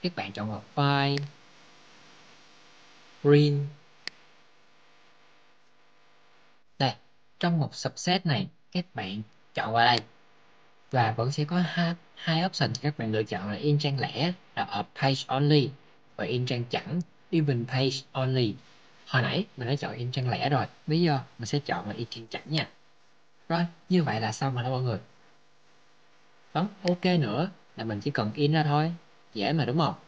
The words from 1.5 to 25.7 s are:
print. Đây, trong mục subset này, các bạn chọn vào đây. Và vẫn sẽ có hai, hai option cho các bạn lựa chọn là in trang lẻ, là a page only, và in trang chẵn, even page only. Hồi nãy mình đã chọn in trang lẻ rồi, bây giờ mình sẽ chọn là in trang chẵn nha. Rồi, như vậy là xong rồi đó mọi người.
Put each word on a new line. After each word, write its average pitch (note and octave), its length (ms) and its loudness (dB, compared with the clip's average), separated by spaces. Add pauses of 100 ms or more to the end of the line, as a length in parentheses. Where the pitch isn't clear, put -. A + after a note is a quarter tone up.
print. D3 380 6 (3250)
Đây, C3+ 140 2 (480)
trong E3+ 180 2
mục - 160 -2
subset - 520 -2
này, C3+ 220 0 (240)
các F3+ 120 -2 (100)
bạn G2+ 280 -8 (320)
chọn A2 180 -2
vào A#2 140 6
đây. A#2+ 120 4 (920)
Và A#2 220 4
vẫn A#2 200 0
sẽ D3 120 0
có F3 220 0
hai, E3+ 280 0 (200)
hai E3 320 0
option B2 260 -2
cho - 100 -6
các D3 160 -2
bạn A2 140 -2
lựa A2 100 2
chọn G2+ 260 -4
là G#2 60 -4
in D3 240 2
trang C#3 220 0
lẻ, C#3+ 320 -2 (240)
là G3+ 80 -2
a G3+ 180 -4
page C3+ 440 0
only, C#3+ 440 4 (460)
và G#2 80 -4
in B2 220 -2
trang B2 240 -4
chẵn, - 300 -4 (300)
even C#3+ 360 2
page C3 300 0 (160)
only. C3 420 0 (520)
Hồi - 160 2
nãy F#3+ 240 -2 (100)
mình A#2+ 120 -8
đã C3+ 80 0
chọn - 180 -6
in B2 180 -6
trang B2+ 160 -2
lẻ B2 220 -2
rồi, B2+ 160 0 (200)
bây D#3+ 160 2
giờ D3 180 2 (180)
mình A#2 80 -8
sẽ C#3+ 120 -2
chọn - 300 -4
là G2+ 60 -8
in A#2 160 -6
trang A2+ 160 -14
chẵn - 200 -12
nha. D3+ 220 -4 (800)
Rồi, E3+ 180 0 (220)
như F3+ 140 4
vậy A2 180 -2
là A2+ 120 -2
xong C3+ 220 -2
rồi A#2+ 100 -4
đó C3 60 -2
mọi B2+ 120 -2
người. A#2 160 -2 (1600)